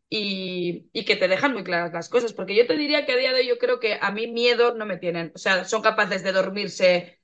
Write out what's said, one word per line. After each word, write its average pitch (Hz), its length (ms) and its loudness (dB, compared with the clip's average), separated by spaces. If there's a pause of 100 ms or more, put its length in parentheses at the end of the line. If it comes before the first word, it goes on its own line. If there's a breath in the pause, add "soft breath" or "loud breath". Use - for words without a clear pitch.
y, 185 840 -4
y 208 120 -6
que 208 120 2
te 185 120 2
dejan 254 240 2
muy 208 120 -6
claras 170 280 -2
las 170 160 -8
cosas, 233 240 0
porque 190 240 -4
yo 240 100 6
te 160 100 0
diría 294 300 0
que 269 60 0
a 247 40 2
día 262 160 2
de 254 80 2
hoy 247 80 2
yo 240 100 0
creo 247 220 0
que 214 200 -2
a 196 100 0
mí 220 180 -4
miedo 240 460 2
no 220 120 -8
me 190 120 -6
tienen, 170 360 -4
o - 40 -18
sea, 185 260 0
son 202 180 -2
capaces 208 420 0
de 190 80 0
dormirse 185 920 0